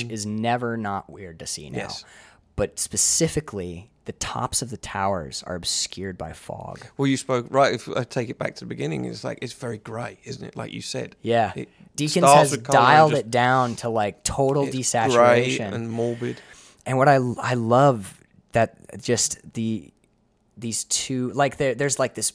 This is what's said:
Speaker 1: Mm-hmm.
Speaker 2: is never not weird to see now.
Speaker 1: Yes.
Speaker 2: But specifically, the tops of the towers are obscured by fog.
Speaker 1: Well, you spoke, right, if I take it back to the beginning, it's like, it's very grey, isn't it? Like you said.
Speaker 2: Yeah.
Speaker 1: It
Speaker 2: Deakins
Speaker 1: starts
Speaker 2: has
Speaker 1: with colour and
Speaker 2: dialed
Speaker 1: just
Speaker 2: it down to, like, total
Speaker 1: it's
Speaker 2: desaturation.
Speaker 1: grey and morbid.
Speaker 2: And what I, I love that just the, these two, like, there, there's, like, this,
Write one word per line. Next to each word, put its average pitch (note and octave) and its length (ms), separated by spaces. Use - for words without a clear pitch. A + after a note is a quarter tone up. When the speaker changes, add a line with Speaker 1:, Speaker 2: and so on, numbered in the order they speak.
Speaker 1:
Mm-hmm. A#2 80
Speaker 2:
is G#2+ 140
never A#2 500
not G2+ 340
weird E2+ 300
to D2+ 80
see D2+ 220
now. B1 100
Speaker 1:
Yes. - 240
Speaker 2:
But - 220
specifically, G2 1080
the - 100
tops - 480
of A#2+ 100
the G#2 60
towers F#2+ 680
are F2+ 80
obscured F2+ 640
by D#2+ 160
fog. - 480
Speaker 1:
Well, C#3 100
you C3+ 80
spoke, B2 340
right, C3 260
if - 120
I B2 160
take A#2 260
it - 80
back - 180
to - 60
the A#2+ 40
beginning, C3+ 400
it's A2+ 180
like, A#2+ 180
it's A#2 120
very A#2 240
grey, A2 480
isn't A#2+ 200
it? - 120
Like A2+ 160
you A#2 80
said. B2 400
Speaker 2:
Yeah. A2 340
Speaker 1:
It - 140
Speaker 2:
Deakins D3+ 220
Speaker 1:
starts C#3+ 180
Speaker 2:
has D3 160
Speaker 1:
with A#2+ 140
colour C#3 140
and A#2+ 80
Speaker 2:
dialed D3+ 240
Speaker 1:
just C#3 120
Speaker 2:
it A2 80
down B2 460
to, A#2+ 120
like, G#2+ 340
total C#3 420
Speaker 1:
it's C3 100
Speaker 2:
desaturation. B2 960
Speaker 1:
grey G2 60
and A#2 140
morbid. A#2+ 520
Speaker 2:
And C3 120
what C3+ 100
I, C#3 80
I B2 380
love A#2+ 640
that - 500
just - 360
the, A2 400
these A2 280
two, B2+ 460
like, C3+ 260
there, C3+ 180
there's, C3+ 240
like, C3 160
this, - 200